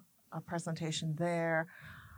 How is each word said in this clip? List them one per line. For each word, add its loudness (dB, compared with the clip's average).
a -4
presentation -2
there. 4